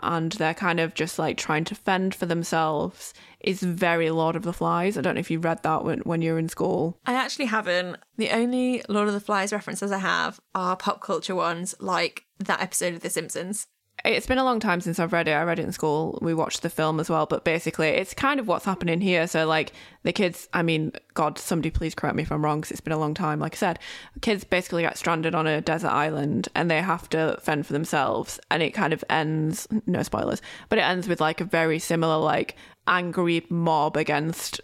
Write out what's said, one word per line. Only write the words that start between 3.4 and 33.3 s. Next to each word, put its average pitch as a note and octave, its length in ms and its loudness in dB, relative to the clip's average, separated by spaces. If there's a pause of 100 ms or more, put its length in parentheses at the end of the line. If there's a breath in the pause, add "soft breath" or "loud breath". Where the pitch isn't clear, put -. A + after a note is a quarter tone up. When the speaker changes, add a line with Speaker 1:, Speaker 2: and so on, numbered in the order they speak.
Speaker 1:
is F#3+ 240 -2
very E3+ 460 2
Lord E3 260 2
of D#3+ 80 -4
the E3+ 80 -2
Flies. F3 440 0
I - 40 -4
don't F3 160 0
know - 40 -2
if F3 120 -4
you D#3+ 80 0
read E3 240 -2
that D#3+ 200 0
when, D#3+ 160 0
when E3 220 0
you E3 100 0
were D#3+ 60 0
in E3 100 0
school. F3 580 -2
Speaker 2:
I B3 80 0
actually C4 320 -2
haven't. F3+ 500 0 (200)
The A3 140 0
only B3 580 0
Lord G#3 200 2
of G3+ 60 0
the G3+ 60 -2
Flies G3+ 320 -2
references G3+ 380 -4
I G3 80 0
have F3 400 0 (160)
are F#3 220 0
pop G3+ 240 -4
culture F#3 340 -4
ones, E3+ 460 -2
like E3+ 460 -2 (120)
that F#3+ 240 -2
episode F3 320 -2
of E3 60 -12
The F3 100 -6
Simpsons. F3+ 560 -6 (380)
Speaker 1:
It's - 240 0
been B3+ 100 4
a C4 60 4
long A#3+ 160 2
time F3 200 2
since E3+ 200 -2
I've E3 120 0
read E3+ 140 2
it. D#3 60 2
I D3 100 2
read E3 160 0
it D#3+ 60 -2
in - 80 -6
school. D#3 500 0
We E3 100 0
watched - 300 -2
the E3 80 -2
film D#3 300 2
as E3 100 -2
well, D#3 160 2
but - 180 -2
basically D#3+ 440 0
it's - 260 0
kind C#4+ 240 0
of A3 80 -4
what's F3 180 0
happening F3+ 360 0
here. F3+ 260 2
So, D#3+ 180 2
like, D#3 280 0 (320 loud breath)
the F#3 80 0
kids, F3+ 400 0
I F3+ 100 2
mean, D#3+ 300 2 (220)
God, D#3+ 220 0
somebody D#3+ 340 -2
please - 260 -2
correct - 180 -2
me D#3 80 0
if - 80 -4
I'm D3+ 140 -2
wrong, D3+ 180 0
'cause - 80 -10
it's - 100 -8
been D#3+ 120 -4
a D#3 60 0
long D#3 140 0
time. D#3 280 -2
Like D#3 140 -4
I - 40 -12
said, F3 220 0 (400 loud breath)
kids G#3 240 -2
basically F3+ 380 0
get - 160 0
stranded E3 360 0
on D#3 140 2
a D3+ 120 2
desert D#3+ 300 0
island D3 640 0
and E3+ 160 2
they D#3+ 100 4
have F3 280 -2
to D#3+ 340 2
fend D3+ 240 0
for - 60 -6
themselves. C#3+ 640 0 (140)
And D#3+ 100 2
it - 80 0
kind D#3+ 220 0
of D3+ 180 -2
ends, D#3 560 0 (180)
no F3+ 200 2
spoilers, - 380 -2 (260 loud breath)
but G#3+ 100 2
it F#3 40 4
ends F3+ 260 2
with, E3+ 120 2
like, D#3 200 2
a E3+ 40 -2
very E3 360 2
similar, E3 380 2
like, D#3 360 0 (320 loud breath)
angry E3+ 640 2